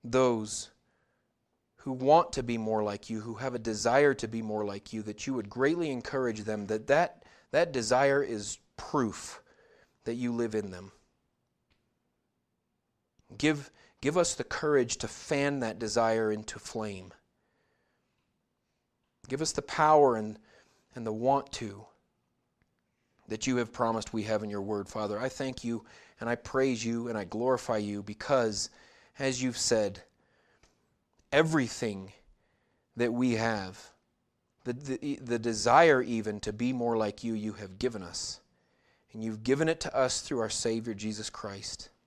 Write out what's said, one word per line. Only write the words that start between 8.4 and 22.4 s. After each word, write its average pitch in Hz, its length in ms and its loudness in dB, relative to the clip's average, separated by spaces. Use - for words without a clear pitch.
proof - 680 -4
that 117 120 -4
you 123 160 -2
live 117 220 -2
in 101 160 -4
them. 92 220 -14
Give, 147 340 0
give 151 160 2
us 170 180 2
the - 80 -4
courage 139 540 2
to 113 100 -6
fan 143 540 -2
that 110 180 -4
desire 113 520 2
into 107 280 -6
flame. 101 520 -10
Give 135 140 -2
us 156 100 -2
the - 100 -4
power 151 540 6
and, 107 240 -6
and 117 100 -8
the 110 60 -4
want 127 420 0
to 104 320 -12